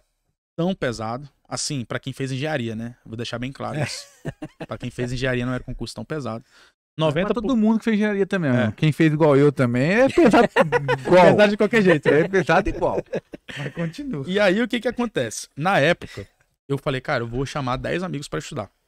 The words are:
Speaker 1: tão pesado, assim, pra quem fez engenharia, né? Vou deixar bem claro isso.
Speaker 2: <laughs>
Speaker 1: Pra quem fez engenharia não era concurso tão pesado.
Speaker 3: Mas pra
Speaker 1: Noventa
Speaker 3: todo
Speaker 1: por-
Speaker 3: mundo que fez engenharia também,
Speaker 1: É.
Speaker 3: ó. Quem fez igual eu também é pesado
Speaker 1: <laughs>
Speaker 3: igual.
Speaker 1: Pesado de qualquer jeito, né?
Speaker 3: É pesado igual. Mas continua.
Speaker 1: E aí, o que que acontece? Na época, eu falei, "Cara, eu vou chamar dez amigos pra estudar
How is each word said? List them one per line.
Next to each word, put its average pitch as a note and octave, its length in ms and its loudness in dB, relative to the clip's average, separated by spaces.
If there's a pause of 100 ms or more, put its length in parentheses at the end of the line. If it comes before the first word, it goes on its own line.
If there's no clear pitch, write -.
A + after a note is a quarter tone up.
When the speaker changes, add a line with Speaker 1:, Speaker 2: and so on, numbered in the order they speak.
(580)
Speaker 1:
tão F3 160 0
pesado, A#2+ 540 -6 (200)
assim, B2+ 360 -6
pra A#2+ 160 -6
quem C3 140 -10
fez C3+ 180 -6
engenharia, C3 440 -4
né? A#2 200 -10 (100)
Vou A2+ 120 -12
deixar A#2+ 200 -8
bem B2 140 -8
claro A#2 300 -8
isso. - 260 -6 (160)
Speaker 2:
<laughs> - 440 -14
Speaker 1:
Pra A2+ 100 -8
quem B2+ 120 -10
fez B2 220 -6
engenharia B2 340 -2
não B2+ 80 -4
era B2 100 -8
concurso B2 300 -10
tão A2 120 -12
pesado. B2 380 -8 (540)
Speaker 3:
Mas D#3 160 2
pra E3 80 0
Speaker 1:
Noventa G#3 120 -2
Speaker 3:
todo G#3+ 140 -4
Speaker 1:
por- B3+ 100 2
Speaker 3:
mundo A3 220 4
que - 60 -6
fez A3+ 120 2
engenharia G3+ 280 0
também, F3 240 0
Speaker 1:
É. B2 180 2
Speaker 3:
ó. G#2+ 40 -2
Quem D#3 220 2
fez D#3+ 180 4
igual D3+ 240 4
eu C#3+ 160 6
também B2+ 400 0
é B3+ 180 4
pesado A#3+ 380 6
Speaker 1:
<laughs> C#3+ 580 0
Speaker 3:
igual. F3+ 200 8
Speaker 1:
Pesado G3 260 6
de G#3 60 -2
qualquer A3 260 2
jeito, E3 260 4
né? C#3+ 120 6
Speaker 3:
É E3+ 60 0
pesado F#3 420 2
igual. - 340 -4 (540)
Mas C#3+ 160 -10
continua. E3+ 540 -8
Speaker 1:
E F#3+ 120 -2
aí, G#3 220 2
o B3 60 0
que A#3+ 120 -4
que A3 80 -6
acontece? G#3+ 680 -4
Na F3+ 220 0
época, C#3 460 0 (440)
eu C#3 80 -2
falei, C3+ 240 -6
"Cara, C3 220 -4
eu A#2 40 -6
vou B2 180 -4
chamar C3 320 -4
dez C3 240 -6
amigos D3 280 -8
pra D#3 100 -6
estudar B2+ 320 -10 (160)